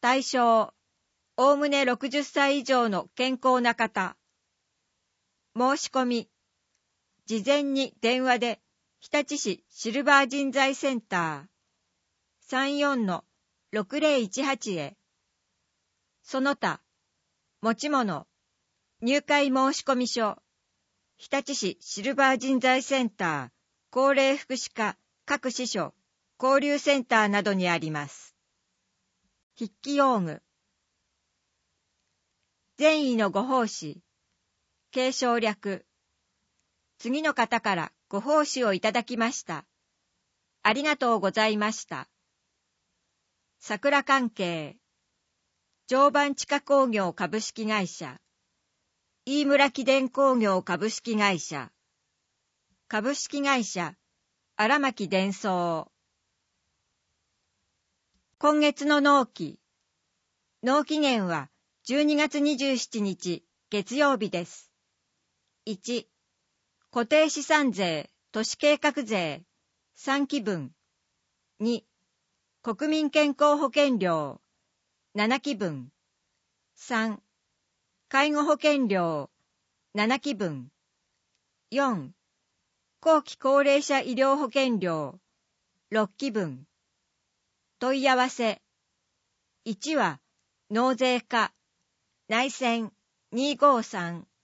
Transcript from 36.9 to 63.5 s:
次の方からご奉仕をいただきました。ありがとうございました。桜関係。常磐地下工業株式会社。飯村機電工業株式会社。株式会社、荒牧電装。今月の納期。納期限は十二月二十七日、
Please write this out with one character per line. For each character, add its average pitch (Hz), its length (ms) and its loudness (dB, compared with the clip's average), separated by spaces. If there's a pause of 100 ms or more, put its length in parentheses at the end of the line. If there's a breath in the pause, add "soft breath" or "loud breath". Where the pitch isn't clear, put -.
次 254 240 -4
の 311 140 0
方 233 260 0
か 202 140 0
ら 165 180 -6 (160)
ご 202 140 -4
奉 294 240 2
仕 262 180 -4
を 208 80 2
い 185 80 -2
た 220 120 0
だ 233 120 -2
き 240 140 -8
ま 233 140 0
し - 100 -10
た。 151 240 -12 (960)
あ 214 100 4
り 269 100 -2
が 302 140 0
と 233 200 2
う 202 40 0
ご 190 100 0
ざ 220 180 2
い 214 100 0
ま 214 140 -2
し - 140 -12
た。 135 220 -12 (1500)
桜 277 440 0
関 262 280 2
係。 165 480 -6 (1120)
常 277 220 6
磐 285 240 0
地 - 120 -10
下 285 160 -2
工 269 260 4
業 202 240 0
株 180 280 -4
式 220 260 -8
会 214 200 0
社。 135 320 -12 (1080)
飯 285 200 0
村 277 240 4
機 262 160 -6
電 269 240 2
工 269 260 2
業 196 260 2
株 180 280 -4
式 226 260 -6
会 202 220 2
社。 139 340 -10 (1160)
株 226 260 -2
式 - 280 -6
会 269 220 0
社、 175 320 -8 (580)
荒 226 240 2
牧 262 300 -4
電 190 240 0
装。 175 580 -4 (2500)
今 302 240 2
月 285 240 0
の 294 160 4
納 277 240 4
期。 - 340 -10 (1040)
納 277 220 2
期 302 140 -2
限 254 280 2
は 156 220 -4 (360)
十 277 180 0
二 302 140 2
月 302 220 0
二 285 200 0
十 269 180 0
七 233 240 -6
日、 180 460 -6 (240)